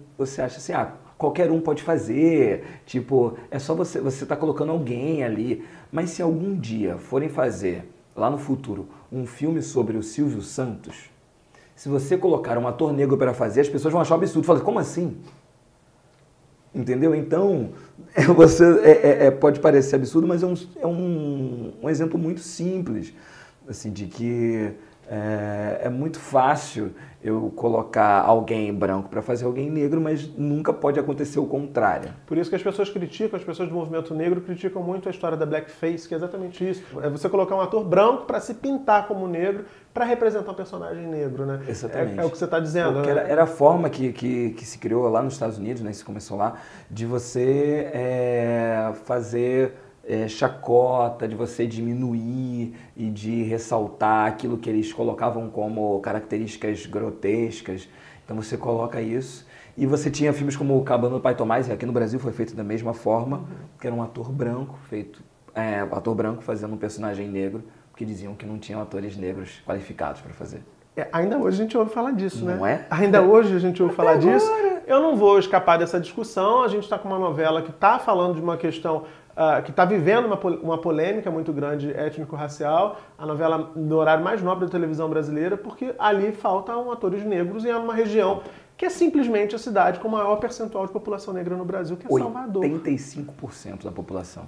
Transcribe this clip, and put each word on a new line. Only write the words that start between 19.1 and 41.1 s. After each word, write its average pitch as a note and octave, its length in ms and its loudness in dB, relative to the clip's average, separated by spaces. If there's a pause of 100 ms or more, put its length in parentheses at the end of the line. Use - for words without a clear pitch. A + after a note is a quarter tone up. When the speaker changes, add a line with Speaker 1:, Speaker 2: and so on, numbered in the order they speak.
Speaker 1:
é, C3+ 40 10
pode C#3 300 4
parecer C#3+ 360 6
absurdo, C#3+ 300 2
mas F3 160 2
é F#3 40 2
um, F3+ 80 0 (260)
é G#3+ 60 -2
um, C#3+ 840 -4 (100)
um D3 80 -2
exemplo D#3+ 280 0
muito E3+ 220 -2
simples, F3 720 -6 (560)
assim, G#2+ 240 -10
de G2 140 -8
que A2+ 640 -2 (360)
é, G#2 760 -4
é B2+ 40 -2
muito C3+ 320 -4
fácil C3 720 0 (300)
eu A2 320 -2
colocar A2 680 4
alguém A2 500 2
branco F#2+ 380 -2
pra G#2+ 100 -4
fazer B2 240 -4
alguém C3 240 -2
negro, D#3 320 0
mas D#3 260 -2 (120)
nunca D3 340 0
pode C#3+ 260 0
acontecer C#3+ 400 -2
o C#3+ 60 2
contrário. A2 640 0 (160)
Speaker 2:
Por D#3+ 120 -2
isso F3 100 0
que F#3+ 80 0
as F3+ 60 -6
pessoas G3 260 -2
criticam, G3 500 -6
as - 60 -10
pessoas E3+ 240 -6
do D#3+ 60 -8
movimento D#3+ 400 -4
negro F3 260 0
criticam F3+ 420 -6
muito F#3 240 -6
a F#3 40 -2
história E3 260 -4
da D#3 80 -2
blackface, D#3 640 -4
que E3+ 60 -6
é - 20 -4
exatamente F3+ 500 -6
isso. F#3 160 -4 (200)
É D3 80 0
você D3+ 180 -2
colocar F#3+ 280 2
um F#3+ 40 2
ator G3+ 240 0
branco G#3 400 4
pra A#3 160 -2
se B3 140 -8
pintar A#3 520 2
como F#3+ 220 -4
negro, G3 380 -2 (260)
pra A#3+ 140 0
representar G#3+ 460 0
um - 20 -12
personagem E3+ 520 -10
negro, C#3+ 380 -4